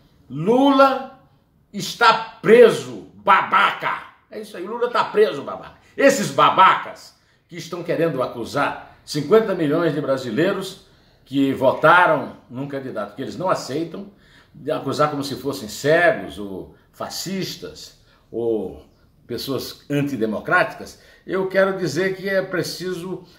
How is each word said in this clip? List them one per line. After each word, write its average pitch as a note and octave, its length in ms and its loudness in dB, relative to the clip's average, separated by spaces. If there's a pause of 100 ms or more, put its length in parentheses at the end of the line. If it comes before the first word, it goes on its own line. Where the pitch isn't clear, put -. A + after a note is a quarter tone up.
(300)
"Lula C4 880 4 (540)
está A3 400 2 (300)
preso, G3+ 720 6
babaca!" F#3+ 880 0 (240)
É G#3+ 100 -14
isso A3 160 -16
aí, F#3 120 -12
Lula A#3 240 -4
tá A3 120 0
preso, F#3 380 0
babaca! F#2+ 360 -12 (180)
Esses G#3 340 4
babacas D3+ 880 2 (300)
que F3 100 -18
estão F3 240 -10
querendo D#3 400 -2
acusar - 840 -6
cinquenta F#3 520 2
milhões D#3+ 400 0
de D3+ 60 -4
brasileiros C3+ 840 -2 (400)
que C3+ 280 0
votaram C#3+ 800 4 (180)
num C3+ 160 -10
candidato B2+ 480 -8
que C3+ 80 -10
eles G#2+ 120 -10
não F3+ 140 -4
aceitam, E3 600 -6 (420)
de C3 160 -10
acusar C#3 400 -2
como C#3+ 140 -6
se B2+ 140 -8
fossem C3 300 -8
cegos C#3 720 0
ou F#2+ 380 -12 (160)
fascistas - 1080 -10 (300)
ou A2 560 -4 (400)
pessoas - 640 -8
antidemocráticas, C#3 1120 -2 (240)
eu F#3+ 220 -4
quero F#3+ 320 0
dizer F3+ 360 -2
que F#3 140 -8
é F#3+ 140 0
preciso F3+ 800 -6 (160)